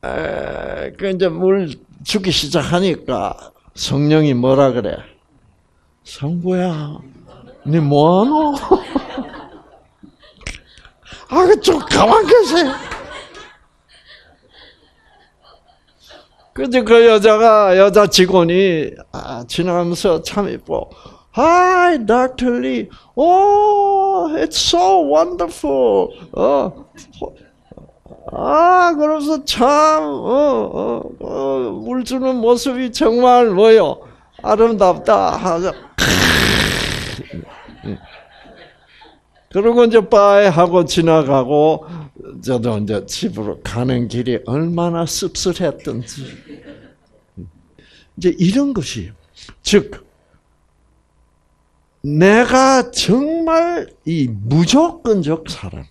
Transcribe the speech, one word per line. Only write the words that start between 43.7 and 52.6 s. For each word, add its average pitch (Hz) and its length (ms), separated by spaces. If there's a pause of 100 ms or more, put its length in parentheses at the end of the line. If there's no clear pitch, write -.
길이 117 400
얼마나 170 580
씁쓸했던지. 143 1200 (1900)
이제 175 220
이런 254 340
것이, 117 380 (500)
즉, - 440 (2000)
내가 240 880